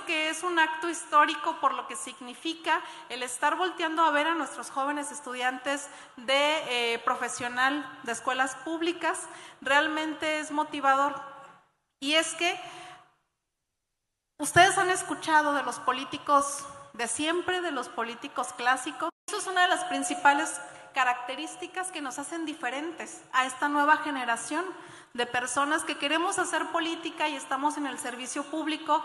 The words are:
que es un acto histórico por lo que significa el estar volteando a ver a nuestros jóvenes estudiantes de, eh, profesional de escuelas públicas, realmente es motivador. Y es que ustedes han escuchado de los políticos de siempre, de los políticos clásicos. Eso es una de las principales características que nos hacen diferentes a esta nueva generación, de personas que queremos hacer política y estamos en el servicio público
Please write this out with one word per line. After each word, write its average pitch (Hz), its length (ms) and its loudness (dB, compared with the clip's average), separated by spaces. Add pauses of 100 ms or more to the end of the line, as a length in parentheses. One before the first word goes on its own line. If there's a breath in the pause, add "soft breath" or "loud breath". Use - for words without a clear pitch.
que 311 220 0
es 320 140 -6
un 359 140 0
acto 320 300 2
histórico 311 720 2
por 269 140 2
lo 247 120 -6
que 240 120 -10
significa 311 840 -4 (300 soft breath)
el 247 120 -8
estar 294 360 0
volteando 339 460 0
a 311 80 6
ver 294 140 4
a 330 100 2
nuestros 262 340 -6
jóvenes 277 420 -2
estudiantes 254 800 -4 (260 soft breath)
de, 262 800 2
eh, 233 100 -2
profesional 247 840 0 (200)
de 233 80 -2
escuelas 262 500 0
públicas, 330 560 0 (400 soft breath)
realmente 311 800 2
es 302 140 -6
motivador. 285 600 2 (840)
Y 277 140 0
es 320 220 4
que 349 180 0 (1900 soft breath)
ustedes 349 380 6
han 381 120 4
escuchado 311 640 4
de 269 100 0
los 240 160 -4
políticos 277 840 2 (280)
de 226 140 -2
siempre, 349 520 0
de 349 120 -2
los 262 180 -4
políticos 254 680 -4
clásicos. 262 540 0 (180)
Eso 359 100 -4
es 370 100 -4
una 370 160 4
de 359 60 6
las 359 160 2
principales 285 760 2 (320 soft breath)
características 269 1000 -2
que 330 100 -6
nos 262 180 -6
hacen 330 260 -6
diferentes 302 760 -6 (120)
a 262 120 4
esta 262 220 -2
nueva 294 300 6
generación, 277 640 -2 (500 soft breath)
de 240 120 0
personas 277 580 0
que 302 140 -4
queremos 330 420 0
hacer 339 320 0
política 330 560 -2
y 302 80 -2
estamos 277 420 -2
en 294 80 -2
el 247 140 -6
servicio 247 440 -6
público 311 600 0